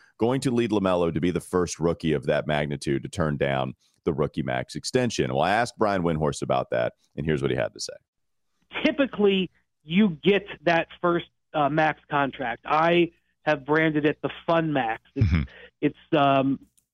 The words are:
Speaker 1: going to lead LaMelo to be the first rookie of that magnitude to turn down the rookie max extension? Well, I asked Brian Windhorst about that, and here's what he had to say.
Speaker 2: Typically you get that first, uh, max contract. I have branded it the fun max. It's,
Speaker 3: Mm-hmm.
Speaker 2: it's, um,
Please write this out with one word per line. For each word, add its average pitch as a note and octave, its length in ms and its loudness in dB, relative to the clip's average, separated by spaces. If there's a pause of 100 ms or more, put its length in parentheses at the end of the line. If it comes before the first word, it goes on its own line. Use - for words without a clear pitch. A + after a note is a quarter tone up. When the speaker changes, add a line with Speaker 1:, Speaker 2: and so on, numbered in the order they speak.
(180)
Speaker 1:
going B2+ 240 0
to C#3 80 -2
lead A#2+ 200 0
LaMelo F#2 420 2
to D#2+ 80 -2
be F2 120 2
the E2 80 -2
first F2 400 -2
rookie D#2+ 320 0
of C2+ 140 -2
that D2 200 0
magnitude C#2+ 560 -2
to - 60 -12
turn D#2 280 -2
down C2+ 380 -2 (300)
the F2+ 80 0
rookie C#2+ 300 -2
max C2 320 -4
extension? D2+ 580 -2
Well, C#2 100 2
I F2+ 100 2
asked A#2 260 -2
Brian G2+ 240 0
Windhorst D#2 400 -2
about C2 280 -2
that, A#1+ 220 -2 (240)
and C#2+ 100 -6
here's D2 160 0
what C#2 80 -2
he B1 60 -2
had G#1+ 160 -4
to G1+ 80 -16
say. - 120 -12 (920)
Speaker 2:
Typically G3+ 640 0 (340)
you E3+ 380 2
get G3 240 2 (180)
that E3 240 2 (120)
first, E3+ 260 0 (280)
uh, D3 140 2
max D3+ 320 0 (100)
contract. B2+ 560 -2
I E3 460 2 (300)
have C#3+ 240 -2
branded D3+ 400 2
it D3 160 0
the C#3 80 -4 (160)
fun E3 260 2
max. A#2 300 -2 (120)
It's, B2 120 2
Speaker 3:
Mm-hmm. D2+ 160 2 (380)
Speaker 2:
it's, D3 160 0 (200)
um, C#3 420 2 (360)